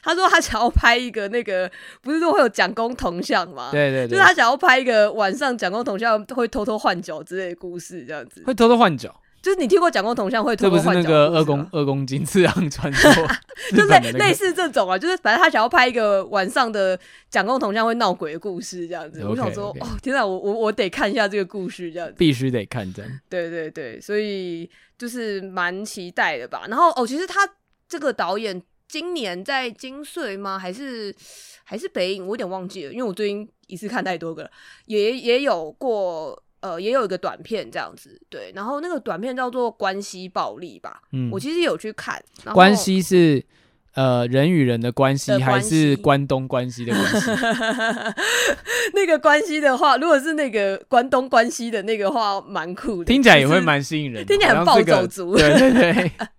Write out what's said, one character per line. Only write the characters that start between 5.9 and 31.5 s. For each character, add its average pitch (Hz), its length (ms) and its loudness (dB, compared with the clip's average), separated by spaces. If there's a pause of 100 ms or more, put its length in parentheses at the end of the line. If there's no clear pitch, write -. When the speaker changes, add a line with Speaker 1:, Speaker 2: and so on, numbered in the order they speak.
Speaker 1:
像 220 280 0
会 240 220 -4
偷 214 160 -4
偷 214 140 -2
换 190 220 -2
脚 156 220 -12
之 180 140 -12
类 185 140 -6
的 175 60 -12
故 175 220 -12
事 170 260 -14
这 143 80 -14
样 135 160 -12
子。 - 160 -20
Speaker 2:
会 262 80 -2
偷 226 160 6
偷 240 80 8
换 196 200 4
脚？ - 180 -12 (260)
Speaker 1:
就 370 100 -2
是 392 80 0
你 294 80 0
听 349 120 4
过 339 120 4
蒋 196 140 -2
公 233 100 -2
铜 208 160 -2
像 220 120 0
会 240 140 0
偷 196 140 2
偷 175 80 4
换 156 40 4
脚 - 0 -
的 - 0 -
故 - 0 -
事 175 60 2
吗？ 185 60 2
Speaker 2:
这 175 80 4
不 160 60 0
是 - 0 -
那 151 240 6
个 165 60 2
二 160 60 4
公-， 143 280 0
二 147 120 -2
公 139 220 -2
斤 135 180 -4
次 180 180 2
郎 170 280 0
传 143 220 -6
说， 285 180 4 (320)
Speaker 1:
<laughs> - 340 -14
就 - 0 -
类-， 415 80 8
Speaker 2:
日 - 40 4
本 381 140 8
的 233 100 -4
那 - 0 -
个。 - 60 -2
Speaker 1:
类 392 160 4
似 370 180 -2
这 349 180 -2
种 196 200 0
啊， 185 80 0
就 285 100 -4
是 359 80 0
反 220 180 0
正 349 60 2
他 330 80 6
想 240 140 2
要 233 60 0
拍 254 180 4
一 254 60 -2
个 208 340 2
晚 196 240 -2
上 247 200 0
的 190 280 -2 (320)
蒋 196 160 0
公 180 120 0
铜 208 140 -2
像 226 140 0
会 226 80 0
闹 220 180 -4
鬼 170 200 -8
的 165 60 -10
故 180 220 -10
事 175 280 -12
这 175 60 -10
样 160 160 -12
子。 165 120 -18
Speaker 2:
OK， 101 80 -6
Speaker 1:
我 - 60 -4
想 139 180 -4
说， 104 140 -10
Speaker 2:
OK。 131 120 -14
Speaker 1:
哦， 240 60 -10 (160)
天 262 120 -4
哪， 247 120 0
我， 190 120 -4
我， 202 140 -4
我 220 200 -2
得 208 180 -4
看 214 200 -4
一 208 40 -6
下 214 140 0
这 202 80 -6
个 196 80 -2
故 180 240 -10
事 170 240 -12
这 175 80 -12
样 165 80 -10
子。 101 100 -18
Speaker 2:
必 160 140 6
须 131 180 -2
得 117 160 -4
看 98 260 -8
这 101 100 -14
样。 117 80 -14 (180)
Speaker 1:
对， 175 200 -6
对， 160 220 -10
对， 127 300 -14
所 208 180 -4
以 185 500 -6 (280)
就 240 120 -12
是 220 340 -6
蛮 185 420 -6
期 180 260 -12
待 175 280 -2
的 120 80 -10
吧。 - 220 -12
然 226 80 -6
后， 330 140 4
哦， 247 160 -2
其 254 100 -6
实 359 100 -4
他 381 140 -4 (480)
这 359 100 -10
个 277 140 -2
导 185 260 -4
演 196 240 -8 (240)
今 320 260 -8
年 196 320 -6
在 262 240 -4
金 262 360 -14
穗 247 320 -8
吗？ 196 200 -8
还 185 160 -10
是， 233 400 -12 (520)